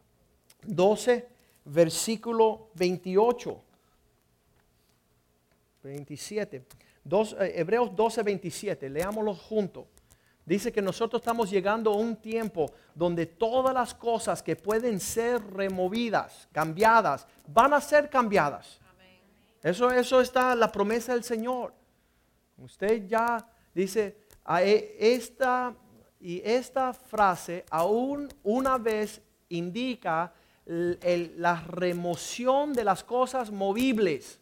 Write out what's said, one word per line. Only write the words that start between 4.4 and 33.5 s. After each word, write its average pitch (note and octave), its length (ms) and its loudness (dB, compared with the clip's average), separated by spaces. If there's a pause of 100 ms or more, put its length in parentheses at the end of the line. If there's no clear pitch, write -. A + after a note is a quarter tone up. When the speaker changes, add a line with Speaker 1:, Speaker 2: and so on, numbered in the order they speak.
Speaker 1:
veintisiete. C#3+ 840 -10 (380)
Dos, G#3 340 0
eh, F#3 180 0
Hebreos G3 380 0
doce, A3 280 2
veintisiete, F#3+ 680 -4
leámoslo G3+ 460 -4
juntos. F#3+ 500 -4 (600)
Dice G3+ 280 -2
que G#3+ 100 0
nosotros A3 380 -2
estamos A#3 300 -2
llegando G#3 420 2
a G3+ 40 2
un A3+ 200 -2
tiempo A3 560 -4 (220)
donde E3+ 320 -2
todas B3+ 480 0
las B3 200 -2
cosas A3 480 -2
que D#3+ 140 -2
pueden A3 420 0
ser A#3 540 -2
removidas, F#3+ 1000 -2
cambiadas, D#3+ 760 4 (200)
van A#3 280 6
a C#4+ 60 6
ser D4 280 2
cambiadas. G3 720 0 (100)
Speaker 2:
Amén. - 300 -20 (420)
Speaker 1:
Eso, G3 280 2
eso B3+ 300 4
está B3+ 360 2
la A3+ 160 2
promesa A3 400 -2
del A#3+ 100 -2
Señor. A#3+ 500 -6 (840)
Usted G3 500 -2
ya A3+ 400 0 (260)
dice, G3 440 -2 (280)
"A F3 200 2
e-, G#3 340 2
esta, B3 760 0 (420)
y F3 240 -10
esta B3 520 -2
frase F#3 760 0
aún B3 580 0 (140)
una C4 340 2
vez G#3+ 460 -4 (280)
indica F3+ 840 -4 (340)
el, E3+ 360 -2
el, F3 340 -2
la E3+ 240 0
remoción F3+ 1120 -2
de A#3+ 120 -2
las F#3+ 200 0
cosas B3 460 -2